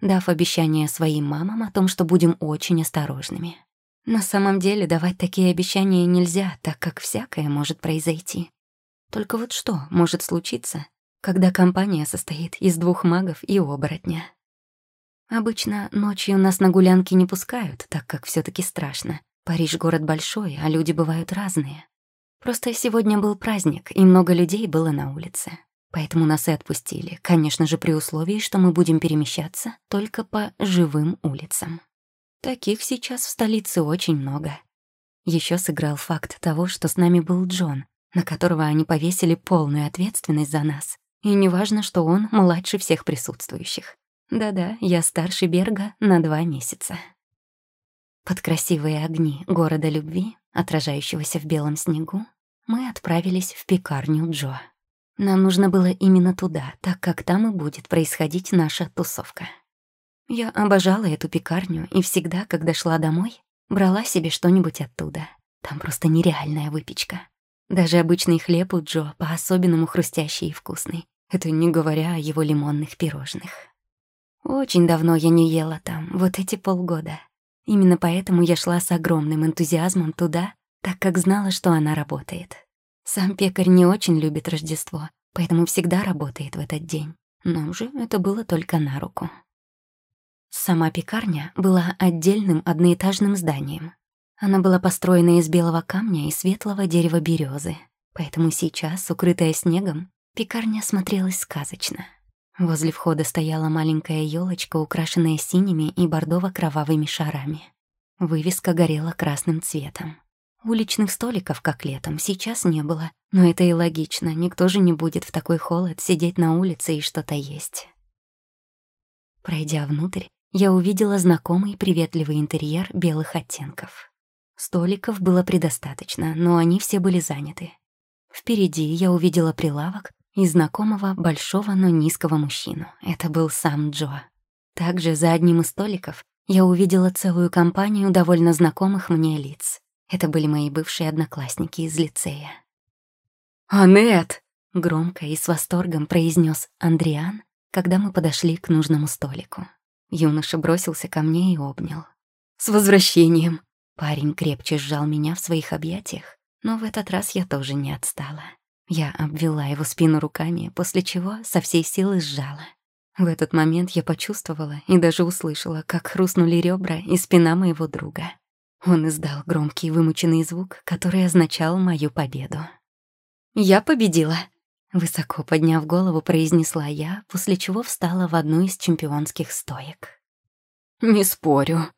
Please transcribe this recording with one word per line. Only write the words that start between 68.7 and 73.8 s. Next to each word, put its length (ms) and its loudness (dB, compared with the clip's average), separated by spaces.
у 80 0
Джо 360 -4
по-особенному 680 2
хрустящий 640 -4
и 40 -10
вкусный. 520 -10
Это 220 -2
не 180 2
говоря 460 0
о 40 -4
его 220 -4
лимонных 560 -2
пирожных. 540 -6